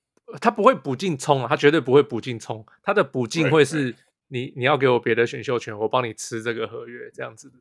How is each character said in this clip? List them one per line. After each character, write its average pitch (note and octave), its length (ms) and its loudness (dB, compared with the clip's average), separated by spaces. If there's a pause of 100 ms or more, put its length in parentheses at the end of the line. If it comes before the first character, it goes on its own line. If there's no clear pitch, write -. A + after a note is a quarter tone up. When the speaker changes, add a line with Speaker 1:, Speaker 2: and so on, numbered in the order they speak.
(400)
Speaker 1:
他 A#3 100 0
不 A3 140 2
会 B3+ 100 8
补 C#3+ 220 -6
进 D#3+ 220 -4
冲 C3+ 240 2
啊， A#2+ 80 -4
他 D3 80 0
绝 D3 120 4
对 D#3+ 100 4
不 B2 140 -2
会 C#3+ 80 8
补 A#2+ 200 -2
进 A#2 180 -8
冲。 A2 260 -12 (160)
他 G3+ 120 0
的 G3 100 2
补 B2+ 240 -4
进 D#3 220 0
会 D3+ 160 6
是， C#3+ 260 -2
Speaker 2:
Right, - 40 -14
right. - 20 -20 (320)
Speaker 1:
你， C3 260 -8
你 B2+ 80 -6
要 C#3 140 2
给 C3 100 2
我 B2 120 4
别 A#2 140 0
的 A#2 140 2
选 B2 160 -12
秀 A#2+ 160 -4
权， A2 180 -12
我 G#2+ 100 -2
帮 B2+ 160 0
你 A2+ 100 -6
吃 - 280 -12
这 A#2 140 -6
个 A2+ 120 -6
合 A#2+ 200 -14
约， A#2+ 260 -18
这 - 80 -14
样 B2 140 -12
子， C3+ 260 -20